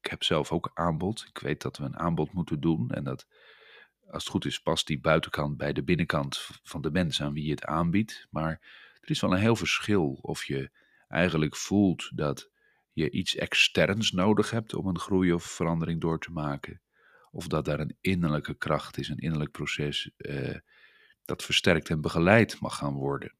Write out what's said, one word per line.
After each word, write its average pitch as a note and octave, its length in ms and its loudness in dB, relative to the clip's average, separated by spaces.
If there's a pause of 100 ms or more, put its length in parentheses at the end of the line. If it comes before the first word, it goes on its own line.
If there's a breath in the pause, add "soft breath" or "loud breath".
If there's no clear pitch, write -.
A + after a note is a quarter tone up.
ik - 100 -8
heb - 120 -4
zelf D2+ 300 2
ook E2+ 220 -2
aanbod. E2+ 540 -2
Ik - 100 -14
weet D2+ 240 -4
dat - 160 -8
we C#2+ 60 -6
een C2+ 140 -8
aanbod D#2+ 340 0
moeten E2 280 -2
doen D#2+ 300 2
en - 140 -4
dat, C2+ 220 -6 (840 loud breath)
als D#2+ 120 -6
het - 100 -8
goed - 120 0
is, C#2+ 160 -4
past - 260 0
die C#2+ 140 -2
buitenkant D#2 560 2
bij C#2+ 160 -2
de D2 100 -2
binnenkant D2 560 0
v-, - 120 -12 (120)
van - 180 -8
de D2+ 100 -2
mens E2 320 0
aan D2 100 -4
wie D2+ 120 -4
je D2+ 60 -2
het C#2+ 140 -4
aanbiedt. E2+ 680 0
Maar D#2+ 200 0 (500 loud breath)
er - 100 -10
is D#3 100 -2
wel F#2 120 2
een F#2 80 4
heel A2 160 4
verschil E2+ 640 2
of - 240 -6
je C2+ 260 -4 (380 soft breath)
eigenlijk D#2+ 480 2
voelt F#2+ 580 2
dat D2 360 -4 (420)
je D#2+ 180 -2
iets - 260 -4
externs - 760 2
nodig G#2 380 2
hebt A2+ 240 -4
om - 120 -4
een F2 120 -2
groei F#2 340 2
of F2 120 0
verandering E2 560 -2
door D#2+ 180 0
te - 120 -10
maken, D2+ 500 -6 (500 soft breath)
of - 160 -10
dat D#2 180 0
daar D2 160 -2
een - 200 -6
innerlijke D#2+ 540 0
kracht - 440 -4
is, C#2 100 -6
een - 100 -6
innerlijk D2+ 320 -2
proces, D2 680 -4
eh, C#2 400 -6 (680 soft breath)
dat - 200 -6
versterkt - 460 4
en D#2+ 100 2
begeleid F2+ 600 6
mag - 160 -6
gaan - 180 -4
worden. - 460 -4